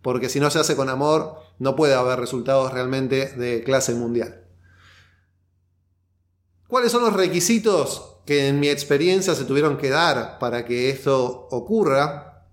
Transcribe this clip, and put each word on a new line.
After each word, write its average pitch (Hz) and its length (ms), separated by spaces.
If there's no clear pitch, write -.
porque 127 280
si 143 100
no 143 100
se 160 100
hace 151 160
con 135 140
amor, 151 480
no 131 160
puede 147 180
haber 127 260
resultados 131 540
realmente 131 560
de 120 340
clase 131 300
mundial. 120 520
¿Cuáles 240 240
son 240 120
los 214 100
requisitos 185 1120
que 143 220
en 139 120
mi 143 80
experiencia 165 680
se 135 100
tuvieron 139 320
que 135 120
dar 139 500
para 120 260
que 123 240
esto 135 600
ocurra? 147 1000